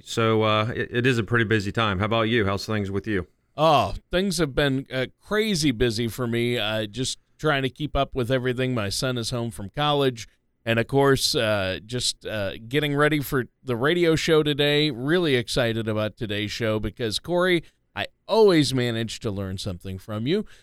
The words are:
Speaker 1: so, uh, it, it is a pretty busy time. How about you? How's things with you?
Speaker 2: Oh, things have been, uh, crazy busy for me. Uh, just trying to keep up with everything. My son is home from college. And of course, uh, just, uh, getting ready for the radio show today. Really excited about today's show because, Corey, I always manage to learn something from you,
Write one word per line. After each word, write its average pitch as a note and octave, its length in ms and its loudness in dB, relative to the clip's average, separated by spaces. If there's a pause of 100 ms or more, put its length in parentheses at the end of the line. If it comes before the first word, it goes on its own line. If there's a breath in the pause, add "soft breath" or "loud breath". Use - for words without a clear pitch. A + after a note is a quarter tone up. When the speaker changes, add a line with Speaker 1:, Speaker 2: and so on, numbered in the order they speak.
Speaker 1:
so, A2+ 380 2
uh, G#2+ 340 2
it, A2+ 160 -4
it A#2+ 140 2
is C3 100 4
a A2+ 80 2
pretty A#2 220 0
busy G2+ 260 0
time. G#2 280 0
How G#2 40 2
about A2 240 2
you? A2+ 160 2
How's G2 220 -2
things G#2 240 -2
with G2 160 -4
you? G2 200 -2 (300)
Speaker 2:
Oh, C#3+ 380 2 (160)
things F#3 260 0
have D3+ 180 -2
been, C3+ 380 0
uh, C3 140 -2 (160)
crazy G3+ 480 0
busy A#2+ 360 0
for A#2 200 -6
me. A#2 320 -2
Uh, A2 260 -4
just A2 340 -6 (200)
trying D3 240 0
to C3+ 80 -2
keep C#3+ 260 -6
up C#3 180 0
with B2 160 -2
everything. B2+ 440 0
My G2+ 160 -2
son C3 260 -2
is A2+ 140 -4
home A#2+ 200 -4
from G2+ 200 -12
college. C#3+ 580 0 (340)
And A#2 160 0
of A2+ 100 0
course, C#3 460 4
uh, G#2 520 0
just, A#2+ 400 -6
uh, G2 260 -4 (160)
getting D3 260 0
ready D3+ 260 4
for B2+ 260 -2 (180)
the B2 120 -2
radio E3 380 2
show D#3 280 4
today. D3 480 2
Really D3 440 2
excited A2+ 540 0
about G#2+ 300 -2
today's G#2 320 -4
show A2 280 -2
because, G#2+ 400 -4
Corey, F3 460 0 (320 soft breath)
I G2+ 120 -6 (200)
always F3 460 6
manage A#2 460 -2
to A#2 100 -4
learn G2 260 -6
something F#2+ 420 -10
from A2 280 -6
you, G3+ 180 0 (180 soft breath)